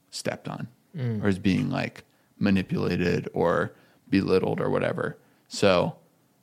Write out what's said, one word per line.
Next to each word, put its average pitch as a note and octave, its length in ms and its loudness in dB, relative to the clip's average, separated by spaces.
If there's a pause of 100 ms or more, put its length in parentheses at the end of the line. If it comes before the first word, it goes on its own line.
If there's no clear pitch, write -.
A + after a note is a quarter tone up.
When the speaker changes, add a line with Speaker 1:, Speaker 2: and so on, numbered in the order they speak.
(100)
Speaker 1:
stepped - 380 -8
on - 200 -10 (280)
Speaker 2:
Mm. A#2 280 -4
Speaker 1:
or G#2 40 0
is F#2+ 100 2
being, F#2+ 320 0
like, - 340 -6 (340)
manipulated F#2 960 0
or E2+ 400 0 (380)
belittled G2 500 2
or G2 80 -2
whatever. F#2 480 -2 (320)
So F#2 480 2 (460)